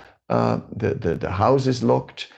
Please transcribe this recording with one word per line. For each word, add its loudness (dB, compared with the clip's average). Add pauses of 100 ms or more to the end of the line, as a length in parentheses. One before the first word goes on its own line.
(300)
uh, 2 (160)
the, -2
the, -2
the -6
house 2
is 0
locked, 0 (100)